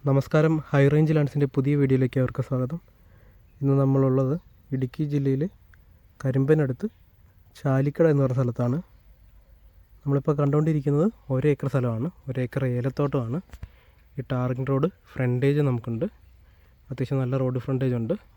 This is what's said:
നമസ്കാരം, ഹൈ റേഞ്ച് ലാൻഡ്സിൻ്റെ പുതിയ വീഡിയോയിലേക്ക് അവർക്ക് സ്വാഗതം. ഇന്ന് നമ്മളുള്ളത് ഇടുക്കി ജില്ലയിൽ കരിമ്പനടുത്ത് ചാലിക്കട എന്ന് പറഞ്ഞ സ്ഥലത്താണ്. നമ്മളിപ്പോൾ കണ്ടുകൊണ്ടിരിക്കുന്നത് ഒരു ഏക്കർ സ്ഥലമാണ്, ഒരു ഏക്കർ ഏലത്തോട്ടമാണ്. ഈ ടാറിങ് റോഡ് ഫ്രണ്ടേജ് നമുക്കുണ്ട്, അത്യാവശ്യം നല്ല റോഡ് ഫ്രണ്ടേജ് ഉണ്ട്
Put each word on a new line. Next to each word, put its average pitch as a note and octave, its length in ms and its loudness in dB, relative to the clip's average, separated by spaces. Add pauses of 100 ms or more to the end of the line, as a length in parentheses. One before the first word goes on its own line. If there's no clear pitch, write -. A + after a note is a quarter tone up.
നമസ്കാരം, D3+ 460 2 (160)
ഹൈ C#3 120 2 (120)
റേഞ്ച് D#3 220 2
ലാൻഡ്സിൻ്റെ C#3+ 400 0
പുതിയ C#3+ 240 0
വീഡിയോയിലേക്ക് C3 420 2
അവർക്ക് B2+ 260 -2
സ്വാഗതം. C3 320 -4 (840)
ഇന്ന് C#3 200 2
നമ്മളുള്ളത് C3+ 520 2 (420)
ഇടുക്കി C3 360 -4
ജില്ലയിൽ C#3 320 0 (800)
കരിമ്പനടുത്ത് C3+ 640 0 (720)
ചാലിക്കട C#3 540 0
എന്ന് C#3 100 2
പറഞ്ഞ B2+ 160 0
സ്ഥലത്താണ്. A#2+ 380 -2 (1200)
നമ്മളിപ്പോൾ C#3 400 0
കണ്ടുകൊണ്ടിരിക്കുന്നത് D3+ 640 2 (280)
ഒരു B2+ 160 0
ഏക്കർ C#3 220 -2
സ്ഥലമാണ്, B2 340 0 (220)
ഒരു B2+ 160 -6
ഏക്കർ C3+ 180 -6 (160)
ഏലത്തോട്ടമാണ്. C3+ 600 -2 (800)
ഈ B2+ 120 -10
ടാറിങ് B2+ 400 -4
റോഡ് C#3 180 0 (240)
ഫ്രണ്ടേജ് C3 560 0
നമുക്കുണ്ട്, A#2+ 360 -4 (840)
അത്യാവശ്യം C3+ 320 -2
നല്ല B2+ 200 -2
റോഡ് B2+ 220 -2
ഫ്രണ്ടേജ് C3 340 -2
ഉണ്ട് A#2 160 -2 (220)